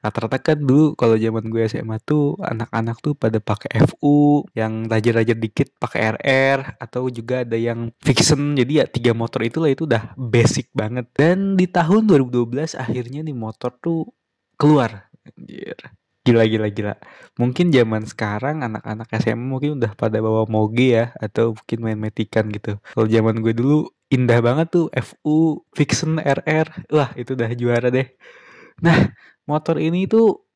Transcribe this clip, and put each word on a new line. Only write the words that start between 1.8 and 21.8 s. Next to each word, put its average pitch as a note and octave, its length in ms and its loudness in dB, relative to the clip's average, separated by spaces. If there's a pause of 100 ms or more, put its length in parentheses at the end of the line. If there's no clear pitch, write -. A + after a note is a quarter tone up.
A A2+ 80 -8
tuh D3 400 0
anak-anak A2+ 560 -4
tuh D3 160 -4
pada A2+ 240 -2
pakai - 400 -4
F - 240 2
U, D3 400 4 (160)
yang A2 320 -4
rajin-rajin A2+ 480 2
dikit A2+ 400 -4
pakai A2 380 -4
R - 100 -10
R, C3+ 320 2 (240)
atau B2+ 300 -8
juga A#2+ 340 -6
ada A#2 80 -6
yang A#2 480 -4
fiction. D3 560 2
Jadi C3+ 240 2
ya - 80 -2
tiga A#2+ 240 0
motor A#2 320 -4
itulah, D#3 240 0
itu D#3 160 -2
udah A2+ 320 -2
basic A#2 560 0
banget. A#2+ 400 -4
Dan F#3 400 2
di F#3 160 2
tahun F#3 400 2
dua D#3 80 8
ribu B2+ 140 0 (100)
dua A#2+ 80 0
belas C#3+ 240 -6
akhirnya B2 480 -8
nih D3+ 160 -8
motor A2+ 400 -8
tuh E3 320 -4 (480)
keluar. B2 480 2 (160)
Anjir. - 560 -16 (480)
Gila, A#2 180 6
gila, G#2+ 300 0
gila. G#2 200 -6 (440)
Mungkin C3 320 0
zaman A2 320 2
sekarang A#2 640 -6
anak-anak A2 480 -10
S A#2+ 160 -2
M A#2 160 -6
A - 0 -
mungkin C#3 320 -4
udah A2+ 160 -2
pada A2 240 -2
bawa A2 320 0
moge A2 480 2
ya, A#2 240 -2
atau A2+ 320 -2
mungkin - 320 -8